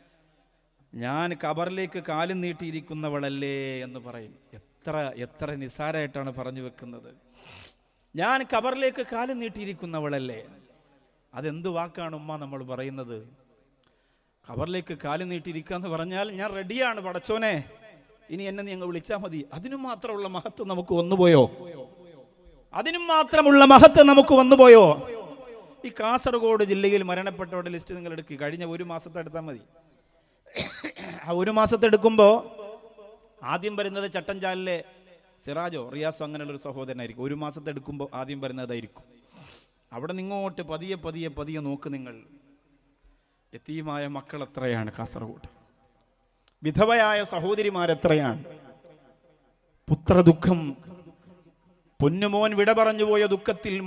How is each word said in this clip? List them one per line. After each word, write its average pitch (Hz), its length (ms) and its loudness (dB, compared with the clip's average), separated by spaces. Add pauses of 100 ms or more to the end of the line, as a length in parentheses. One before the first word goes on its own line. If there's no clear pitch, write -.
(1040)
ഞാൻ 151 260 -4 (140)
ഖബറിലേക്ക് 180 560 -6 (100)
കാലും 175 360 -4
നീട്ടിയിരിക്കുന്നവളല്ലേ" 147 1120 -8 (260)
എന്ന് 123 220 -16
പറയും. 113 260 -18 (240)
എത്ര, - 380 -14 (300)
എത്ര 151 220 -14 (160)
നിസ്സാരമായിട്ടാണ് 143 760 -8
പറഞ്ഞു 131 280 -12
വെക്കുന്നത്. 120 440 -18 (1120)
"ഞാൻ 254 180 0 (140)
ഖബറിലേക്ക് 262 500 -2 (100)
കാലും 247 300 -6
നീട്ടിയിരിക്കുന്നവളല്ലേ." 156 1000 -8 (920)
അതെന്ത് 156 440 -8
വാക്കാണ് 165 440 -10
ഉമ്മ 156 100 -14 (120)
നമ്മൾ 139 180 -12 (100)
പറയുന്നത്? 131 460 -10 (1300)
ഖബറിലേക്ക് 165 560 -8
കാലും 160 300 -8
നീട്ടിയിരിക്കുക 165 460 -12
എന്ന് 185 160 -10
പറഞ്ഞാൽ, 185 320 -8 (120)
"ഞാൻ 208 100 -8 (100)
റെഡിയാണ് 226 480 -4
പടച്ചോനെ, 214 460 -4 (760)
ഇനി 185 220 -10
എന്നെ 202 160 -10
നീ 196 80 -12
അങ്ങ് 180 160 -10
വിളിച്ചാ 165 320 -8
മതി." 160 160 -10 (180)
അതിനും 262 300 -12
മാത്രമുള്ള 208 400 -8 (100)
മഹത്വം 208 360 -10
നമുക്ക് 180 280 -4
വന്നുപോയോ? 175 420 8 (1400)
അതിനും 330 240 -4 (100)
മാത്രമുള്ള 302 580 8
മഹത്വം 285 400 12
നമുക്ക് 277 300 8
വന്നുപോയോ? 254 420 12 (1040)
ഈ - 20 -8 (100)
കാസർഗോഡ് 226 720 0
ജില്ലയിൽ 196 380 2
മരണപ്പെട്ടവരുടെ 180 680 -6
ലിസ്റ്റ് 170 220 -12
നിങ്ങൾ 170 180 -12
എടുക്കുക, 156 260 -14
കഴിഞ്ഞ 165 320 -8
ഒരു 175 180 -10
മാസത്തെ 165 320 -12
എടുത്താൽ 160 240 -10
മതി. 120 140 -14 (1700)
ആ - 20 -10 (120)
ഒരു 202 160 0
മാസത്തെ 220 340 2
എടുക്കുമ്പോ 214 360 8 (1300)
ആദ്യം 202 260 -4
വരുന്നത് 202 360 -6
ചട്ടഞ്ചാലിലെ 185 600 -6 (680)
സിറാജോ 160 360 -8 (140)
റിയാസോ 156 300 -8
അങ്ങനെയുള്ളൊരു 147 420 -12
സഹോദരനായിരിക്കും. 127 600 -12
ഒരു 143 160 -6
മാസത്തെ 147 300 -12
എടുക്കുമ്പോ 143 320 -12 (140)
ആദ്യം 135 240 -10
വരുന്നതായിരിക്കും. 123 600 -12 (880)
അവിടെ 156 240 -10
നിങ്ങോട്ട് 190 420 -8 (100)
പതിയെ, 180 240 -10 (100)
പതിയെ, 160 320 -10
പതിയെ 151 300 -10
നോക്ക് 143 280 -10
നിങ്ങൾ. 127 200 -16 (1400)
യതീമായ 151 480 -10 (140)
മക്കൾ 139 260 -14
എത്രയാണ് 117 540 -6
കാസർഗോഡ്, 113 500 -14 (1160)
വിധവയായ 214 560 2 (140)
സഹോദരിമാരെത്രയാണ്, 170 1120 0 (1500)
പുത്രദുഃഖം, 170 720 4 (1400)
പൊന്നുമോൻ 202 580 0
വിട 202 180 4
പറഞ്ഞുപോയ 214 460 2 (100)
ദുഃഖത്തിൽ 202 400 -4 (140)